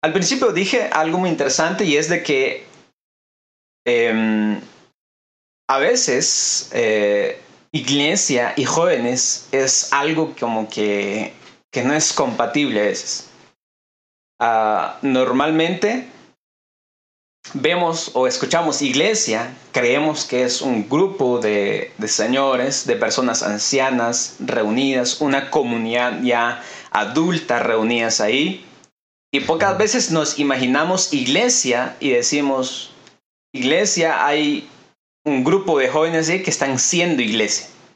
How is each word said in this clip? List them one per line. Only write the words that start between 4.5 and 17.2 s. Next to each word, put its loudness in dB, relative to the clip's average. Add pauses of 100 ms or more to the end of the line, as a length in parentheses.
a 0
veces, 0
eh, 0 (300)
iglesia 0
y 0
jóvenes 0
es 0
algo 0
como -4
que, -2 (380)
que -4
no 2
es 0
compatible 0
a 2
veces. -4 (1120)
Ah, 0
normalmente 0 (1500)